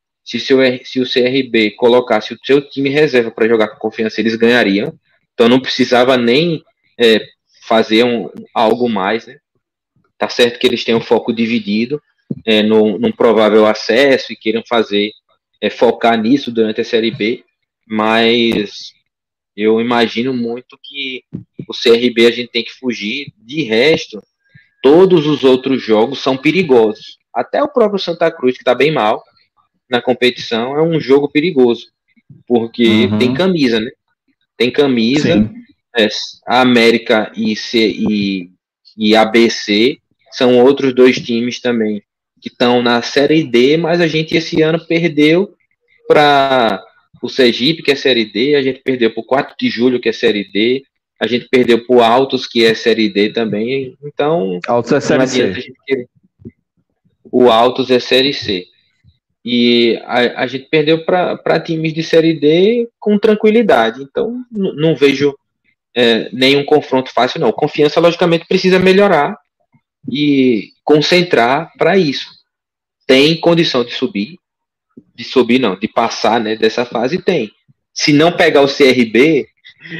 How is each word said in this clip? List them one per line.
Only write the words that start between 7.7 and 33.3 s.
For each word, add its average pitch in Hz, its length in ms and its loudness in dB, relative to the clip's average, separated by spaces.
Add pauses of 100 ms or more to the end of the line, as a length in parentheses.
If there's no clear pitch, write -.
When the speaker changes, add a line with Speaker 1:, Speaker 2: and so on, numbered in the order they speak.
Speaker 1:
um, 117 260 -4 (240)
algo 120 340 0
mais, 107 380 -4
né? 131 100 -20 (800)
Tá - 140 -6
certo 120 280 -2
que - 80 -2
eles 117 180 -2
têm 117 100 -2
um 113 60 0
foco 117 320 -2
dividido, 113 680 -4 (460)
é, 107 160 2
num, 107 360 2
num 113 140 -2
provável 110 540 4
acesso 120 680 0
e 107 40 -14
queiram 110 300 -4
fazer, 104 440 -2 (500)
é, 107 80 -4
focar 117 520 0
nisso 120 320 -2
durante 110 280 -2
a 113 40 -6
Série 113 260 -2
B, 107 340 -6 (420)
mas 113 1080 0 (600)
eu 110 260 0
imagino 120 520 -2
muito 120 500 -8
que 135 420 -14 (440)
o 113 60 -12
C - 160 -10
R 117 240 -4
B 117 120 0
a 120 40 4
gente 120 200 -8
tem 117 120 -8
que - 100 -18
fugir. 120 640 -10
De 143 280 -10
resto, 113 580 -2 (600)
todos 165 440 6
os 143 180 0
outros 131 380 2
jogos 113 380 0
são 131 160 -2
perigosos. 131 840 0 (160)
Até 127 280 -2
o 294 60 0
próprio 208 300 0
Santa 170 320 -2
Cruz, 127 260 -2
que - 80 -20
tá 123 100 2
bem 139 160 2
mal 120 320 -2 (680)
na 123 100 0
competição, 123 720 -2
é 151 80 0
um 165 160 0
jogo 143 300 2
perigoso, 139 600 0 (580)
porque 113 600 0
Speaker 2:
Uhum. 107 120 -2
Speaker 1:
tem 127 160 0